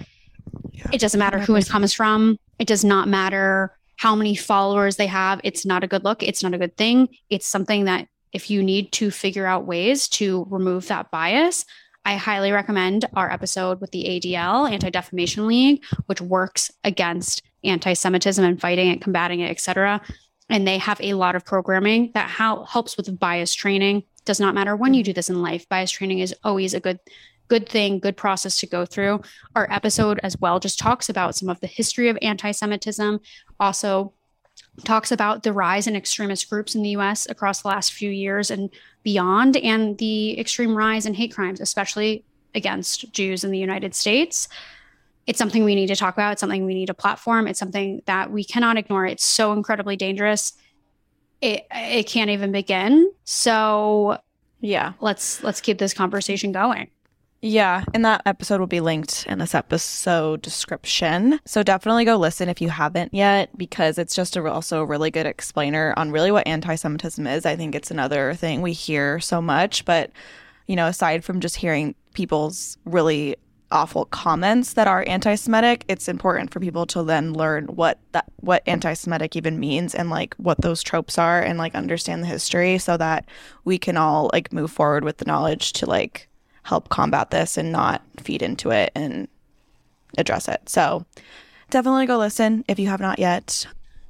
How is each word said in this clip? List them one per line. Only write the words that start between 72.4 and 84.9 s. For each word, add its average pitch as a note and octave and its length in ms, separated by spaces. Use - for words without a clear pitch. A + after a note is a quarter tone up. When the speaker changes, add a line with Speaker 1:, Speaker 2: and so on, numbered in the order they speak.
Speaker 1:
really D#3 500
awful - 340
comments F#3+ 680
that G#3+ 140
are F#3 200
anti-Semitic, A3 800
it's F#3+ 200
important F3+ 440
for - 80
people E3+ 260
to F3 160
then D#3+ 320
learn D#3 320
what - 320
that, - 140
what F3+ 260
anti-Semitic E3 680
even D#3+ 240
means D3+ 360
and, E3+ 160
like, - 240
what - 260
those E3+ 220
tropes - 340
are E3+ 240
and, E3+ 160
like, E3 160
understand E3+ 480
the E3+ 60
history F3+ 500
so F3 200
that D#3+ 280
we F3+ 140
can F3 180
all, D#3 340
like, - 220
move D#3 160
forward D3 340